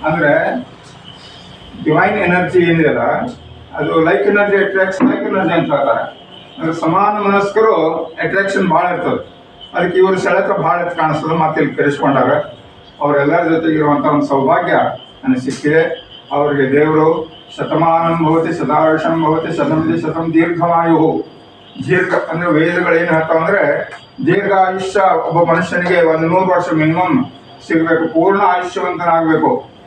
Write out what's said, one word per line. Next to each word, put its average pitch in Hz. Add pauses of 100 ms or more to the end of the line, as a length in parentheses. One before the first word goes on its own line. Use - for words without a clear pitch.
ಅಂದ್ರೆ 294 (1200)
ಡಿವೈನ್ 190
ಎನರ್ಜಿ 180
ಏನಿದೆಯಲ್ಲ, 165 (760)
ಅದು 160
ಲೈಕ್ 196
ಎನರ್ಜಿ 202
ಅಟ್ರಾಕ್ಟ್ಸ್ 190
ಲೈಕ್ -
ಎನರ್ಜಿ 147
ಅಂತ 160
ಹೇಳ್ತಾರೆ. - (340)
ಅಂದ್ರೆ 160
ಸಮಾನ 196
ಮನಸ್ಕರು 196
ಅಟ್ರಾಕ್ಷನ್ 190
ಭಾಳ 175
ಇರ್ತದೆ. - (440)
ಅದಕ್ಕೆ 175
ಇವ್ರ 190
ಸೆಳೆತ 180
ಭಾಳ 165
ಇತ್ತು 175
ಕಾಣಿಸ್ತದೆ. 156
ಮತ್ತೆ 175
ಇಲ್ಲಿ 135
ಕರೆಸ್ಕೊಂಡಾಗ - (680)
ಅವರೆಲ್ಲರ 147
ಜೊತೆಗೆ 160
ಇರುವಂಥ 147
ಒಂದು -
ಸೌಭಾಗ್ಯ 156
ನನಗೆ -
ಸಿಕ್ಕಿದೆ. 147 (480)
ಅವ್ರಿಗೆ 139
ದೇವರು 156 (260)
"ಶತಮಾನಂ 165
ಭವತಿ 160
ಸದಾಯುಷಂ 156
ಭವತಿ 160
ಶತಮಿತಿ 156
ಶತಂ 160
ದೀರ್ಘಮಾಯು." 165 (540)
ದೀರ್ಘ 180
ಅಂದ್ರೆ 165
ವೇದಗಳು 170
ಏನ್ 165
ಹೇಳ್ತಾವ 160
ಅಂದ್ರೆ 160 (340)
ದೀರ್ಘ 196
ಆಯುಷ್ಯ 190
ಒಬ್ಬ 170
ಮನುಷ್ಯನಿಗೆ 175
ಒಂದು 160
ನೂರು 185
ವರ್ಷ 170
ಮಿನಿಮಮ್ 156 (420)
ಸಿಗ್ಬೇಕು, 165
ಪೂರ್ಣ 196
ಆಯುಷ್ಯವಂತನಾಗ್ಬೇಕು. 170 (160)